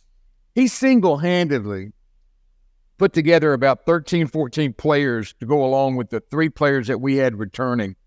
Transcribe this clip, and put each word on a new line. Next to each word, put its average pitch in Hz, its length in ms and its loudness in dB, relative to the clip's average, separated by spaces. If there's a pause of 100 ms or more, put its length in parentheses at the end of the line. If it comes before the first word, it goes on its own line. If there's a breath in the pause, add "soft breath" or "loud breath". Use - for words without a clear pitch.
(540)
he 254 140 2
single-handedly 156 1200 0 (1040)
put 190 160 2
together 156 420 4
about 131 300 0
thirteen, 165 440 0
fourteen 147 440 -4
players 135 680 -2
to 120 60 -12
go 139 180 2
along 135 320 0
with 123 140 -6
the 113 100 -4 (100)
three 156 180 0
players 139 380 0
that 117 140 -2
we 135 160 0
had 131 200 0
returning. 110 600 -6 (100)